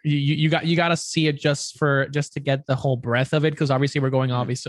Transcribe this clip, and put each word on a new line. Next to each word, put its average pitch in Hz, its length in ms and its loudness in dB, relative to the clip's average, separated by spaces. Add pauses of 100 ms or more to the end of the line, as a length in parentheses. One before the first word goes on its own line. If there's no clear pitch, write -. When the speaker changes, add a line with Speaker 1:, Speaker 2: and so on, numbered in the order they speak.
Speaker 1:
you, 147 140 0
you, 143 180 0
you 156 140 2
got, 156 160 0
you 165 100 2
gotta 170 220 2
see - 300 0
it 147 120 0
just - 380 -2
for, 139 300 2
just 143 260 -4
to 147 60 -8
get 139 260 -2
the 131 100 -2
whole 131 220 0
breadth 120 360 -2
of 151 120 2
it, 147 100 0
'cause 147 140 0
obviously 139 320 0
we're 131 80 0
going 131 220 0
Speaker 2:
Mm-hmm. 123 80 0
Speaker 1:
obvious-, 123 300 -4